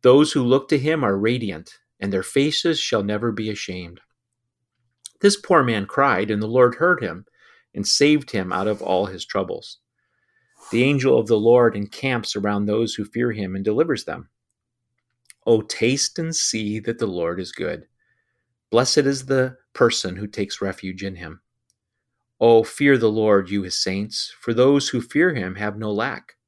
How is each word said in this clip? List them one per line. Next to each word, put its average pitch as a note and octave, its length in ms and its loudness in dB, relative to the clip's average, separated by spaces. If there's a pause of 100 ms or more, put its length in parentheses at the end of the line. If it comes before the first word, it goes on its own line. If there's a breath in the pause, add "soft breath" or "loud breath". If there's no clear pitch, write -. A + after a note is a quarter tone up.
Those C#3 280 8
who C#3 100 0
look B2+ 280 2
to D3 100 2
him D3+ 240 -2
are G2+ 120 0
radiant, G#2 600 -4 (220)
and G2 120 -4
their F#2 120 -2
faces D3 560 0
shall G#2+ 240 -2
never G#2+ 280 -4
be G#2+ 200 -6
ashamed. F2+ 500 -12 (1160)
This G3+ 200 4
poor E3 220 4
man A2+ 240 0
cried, A2 460 0
and G#2 100 0
the G#2+ 60 -4
Lord A#2+ 260 4
heard E3+ 300 0
him, F2+ 240 -10 (480 soft breath)
and G2+ 120 -6
saved D3 440 2
him F#2 200 -4
out F#2 160 -2
of G#2 140 -2
all F2+ 240 0
his F#2+ 180 -12
troubles. - 540 -6 (920)
The A#2 120 2
angel C3 360 4
of G#2 80 -2
the A2+ 100 4
Lord A#2 380 4
encamps A2 600 -6
around G#2 300 -2
those A2 300 -2
who G#2 100 -6
fear A#2+ 260 -4
him G2 240 -6
and G2 80 -6
delivers A#2 420 -2
them. - 240 -12 (1160)
Oh, A2+ 160 4
taste - 560 -2
and D#3+ 180 -6
see G#2+ 440 -4
that A#2 180 -6
the A#2 80 -2
Lord F2 340 -4
is F2+ 120 -10
good. D#2+ 340 -8 (840)
Blessed B2 340 2
is C3+ 220 -2
the C3 300 0 (160)
person G#2+ 420 0
who G2+ 100 -8
takes G#2 380 -6
refuge F#2+ 400 -8
in F#2+ 140 -10
him. E2+ 240 -16 (1000)
Oh, A2+ 240 6
fear C#3 340 2
the A2 140 2
Lord, G#2 400 2
you G2+ 100 -2
his F2+ 180 -6
saints, G2 600 -6
for - 120 -6
those C3+ 380 2
who B2 100 -4
fear D#3+ 360 0
him F#2 220 -6
have G#2 200 -6
no G#2+ 140 -6
lack. A2+ 460 -6 (100)